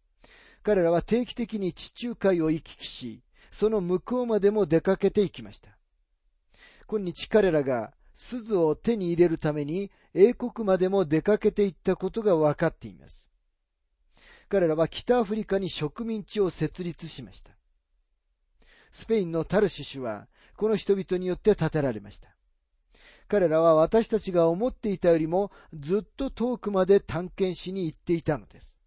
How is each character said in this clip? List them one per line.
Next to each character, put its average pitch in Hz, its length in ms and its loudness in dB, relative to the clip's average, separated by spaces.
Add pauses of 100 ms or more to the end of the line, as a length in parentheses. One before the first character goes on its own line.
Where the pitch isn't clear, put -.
(600)
彼 196 220 2
ら 165 80 4
は 170 100 2
定 233 240 0
期 - 80 -16
的 214 260 -6
に 180 140 -4
地 - 180 -16
中 233 240 -10
海 190 260 2
を 160 100 0
行 - 120 -4
き - 120 -20
来 - 100 -18
し、 - 380 -14 (280)
そ 208 180 -2
の 220 120 0
向 180 200 -2
こ 247 220 -4
う - 20 -2
ま 220 140 0
で 196 120 4
も 214 140 2
出 156 160 2
か 190 160 0
け 196 120 0
て 214 120 0
い 185 100 0
き - 100 -18
ま 101 100 -16
し - 80 -20
た。 - 100 -20 (1160)
今 214 160 -4
日 - 240 -8
彼 208 220 4
ら 156 140 2
が 123 300 -4 (200)
鈴 226 420 -8
を 156 200 2
手 226 220 -2
に 185 100 -4
入 170 80 0
れ 170 140 6
る 160 100 -2
た 156 120 -2
め 147 140 -4
に 185 260 -6 (220)
英 208 220 6
国 233 300 -8
ま 190 120 2
で 180 120 0
も 196 160 2
出 156 160 0
か 208 180 2
け 208 120 2
て 208 140 2
い 196 40 -2
っ 170 40 -12
た 190 220 -2
こ 185 160 -6
と 233 100 -6
が 208 140 4
分 151 240 2
か 170 80 0
っ 156 40 0
て - 160 -18
い 98 60 -16
ま 67 140 -20
す。 - 240 -20 (1160)
彼 190 200 2
ら 156 80 2
は 160 120 2
北 - 300 0
ア 240 60 2
フ 196 120 -4
リ 220 100 -4
カ 196 120 -2
に 190 120 -4
植 156 360 -8
民 220 180 -6
地 - 160 -10
を 185 120 2
設 - 320 -6
立 170 240 -10
し 135 160 -12
ま 95 100 -18
し - 80 -20
た。 - 100 -20 (1400)
ス - 160 -20
ペ 226 140 2
イ 180 40 -2
ン 165 60 -8
の 165 120 -2
タ 180 160 0
ル 202 100 2
シ - 120 -12
ュ 135 40 -10
シ - 120 -12
ュ 135 40 -8
は 107 260 -8 (280)
こ 214 140 -2
の 220 60 2
人 196 200 0
々 185 220 -4
に 185 80 -6
よ 180 80 -2
っ 175 60 -6
て 208 160 4
建 160 140 -2
て 156 120 -2
ら 135 100 0
れ 107 80 -8
ま 101 120 -20
し - 80 -20
た。 - 160 -20 (920)
彼 190 200 2
ら 160 140 2
は 165 140 6
私 165 320 4
た 220 120 -2
ち 185 120 -8
が 170 180 4
思 190 180 -2
っ 254 60 -4
て - 180 -4
い 185 80 -4
た 180 100 2
よ 165 80 6
り 160 100 0
も 190 240 -2 (220)
ず 160 260 -2
っ 208 40 -10
と - 260 -8
遠 240 280 -4
く - 140 -6
ま 190 140 2
で 196 140 6
探 175 300 -6
検 185 300 -4
し 180 140 -10
に 190 120 -4
行 156 100 -6
っ - 20 -20
て - 160 -2
い 165 80 -2
た 151 160 -2
の 101 80 -14
で - 160 -20
す。 - 260 -20